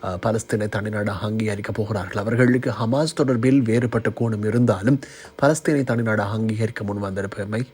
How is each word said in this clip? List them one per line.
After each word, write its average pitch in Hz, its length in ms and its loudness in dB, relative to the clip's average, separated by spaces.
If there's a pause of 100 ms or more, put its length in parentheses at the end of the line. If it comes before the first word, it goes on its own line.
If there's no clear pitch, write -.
அ, 92 220 -4
பலஸ்தீனை 110 420 0
தனிநாடாக 104 540 -4
அங்கீகரிக்கப் 107 520 -4
போகிறார்கள். 101 480 -4
அவர்களுக்கு 123 480 4
ஹமாஸ் 123 460 0
தொடர்பில் 131 420 4
வேறுபட்ட 117 520 2
கோணம் 110 360 -2
இருந்தாலும், 113 540 2 (420)
பலஸ்தீனை 147 420 2
தனிநாடாக 113 480 0
அங்கீகரிக்க 110 520 -2
முன் 101 180 -4
வந்திருப்பமை 98 580 -6 (140)